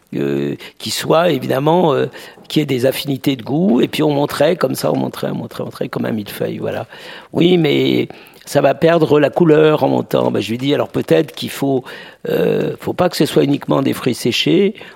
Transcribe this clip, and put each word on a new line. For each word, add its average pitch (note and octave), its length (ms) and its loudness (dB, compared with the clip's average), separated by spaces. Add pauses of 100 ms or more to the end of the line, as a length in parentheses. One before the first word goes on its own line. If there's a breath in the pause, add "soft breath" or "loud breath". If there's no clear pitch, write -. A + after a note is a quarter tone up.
(160)
euh, C#2 400 -2 (220 loud breath)
qui - 120 -10
soient D#3+ 400 2
évidemment, C#3 640 2
euh, C3 140 0 (420 loud breath)
qui D3+ 120 0
aient C#3+ 60 0
des B2+ 200 0
affinités C3+ 500 -2
de A2+ 60 -12
goût, A#2+ 400 0
et C#3+ 60 2
puis - 140 -2
on D3+ 80 2
montrait D3 460 0
comme C3+ 180 -2
ça, D3+ 160 -2
on D3+ 60 0
montrait, - 340 -4
on - 60 -4
montrait, - 260 -10
on - 40 -8
montrait - 240 -8
comme A#2+ 160 -6
un A#2+ 60 -4
millefeuille, A2 460 -6
voilà. « G#2+ 280 -6 (480 loud breath)
Oui, F3+ 240 4
mais C3+ 500 2 (380 loud breath)
ça - 160 2
va C#3 100 4
perdre D#3 480 4
la C3+ 80 4
couleur D3+ 560 4
en C#3 40 2
montant. » B2 440 0
Ben, A#2 80 0
je G2+ 100 -4
lui A#2+ 60 -2
dis, C#3 160 -2
Alors A#2+ 160 0
peut-être D#3 460 0
qu'il - 160 -10
faut, C3+ 340 -2 (460 loud breath)
euh, - 500 0
faut - 140 -6
pas F3 160 0
que - 80 -4
ce D#3 80 2
soit D3+ 180 2
uniquement C#3+ 380 0
des B2+ 100 0
fruits - 220 -4
séchés, E3+ 600 2 (220 loud breath)